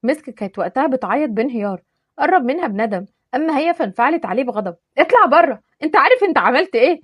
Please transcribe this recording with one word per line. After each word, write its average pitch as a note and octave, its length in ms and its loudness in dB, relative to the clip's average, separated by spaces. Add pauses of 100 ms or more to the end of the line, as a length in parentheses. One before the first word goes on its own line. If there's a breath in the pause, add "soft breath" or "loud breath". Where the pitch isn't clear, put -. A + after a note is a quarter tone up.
مسك C#4+ 260 -4
كانت G#3 300 -12
وقتها G3+ 280 -4
بتعيط B3+ 420 -2
بانهيار، A3 520 -4 (380)
قرب F4+ 260 2
منها D#4 220 -4
بندم، G#3 380 -4 (300)
أما D#4 220 -2
هي D#4+ 160 0
فانفعلت D4+ 520 -2
عليه G3+ 180 -4
بغضب. G3+ 320 -6 (220)
اطلع G#4+ 280 4
بره، C#4+ 360 4 (220)
انت D4+ 120 -4
عارف G4+ 280 6
انت F4 140 2
عملت A#3+ 380 0
ايه؟ C4 280 2